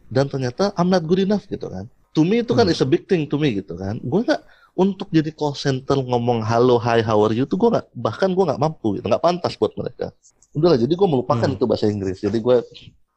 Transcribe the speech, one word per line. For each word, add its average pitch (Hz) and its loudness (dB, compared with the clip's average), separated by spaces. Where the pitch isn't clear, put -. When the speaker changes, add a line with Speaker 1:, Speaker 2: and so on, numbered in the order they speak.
Speaker 1:
dan 135 0
ternyata 139 -2
I'm 175 2
not 185 2
good 180 0
enough 190 -2
gitu - -10
kan. 92 -12
To 156 4
me 233 2
itu 233 -2
kan - 4
Speaker 2:
Hmm. 165 2
Speaker 1:
is - -2
a 135 0
big 170 0
thing 156 0
to 147 -4
me 127 0
gitu 85 -10
kan. 95 -6
Gue 160 -2
nggak, 311 -2
untuk 190 -2
jadi 156 2
call 151 -4
center 135 -2
ngomong, 120 0
"Halo, 117 4
hi, 117 2
how 110 2
are 110 2
you?" 127 0
tuh 190 -4
gue 226 4
nggak, 143 -2
bahkan 120 -2
gue 180 0
nggak 139 -2
mampu 117 -2
gitu, - -6
nggak - 0
pantas 175 0
buat - -2
mereka. - -8
Udahlah, 151 4
jadi 123 0
gue 180 0
melupakan 123 0
Speaker 2:
Hmm. 135 0
Speaker 1:
itu 131 0
bahasa 107 0
Inggris. 98 -4
Jadi 104 -2
gue 123 2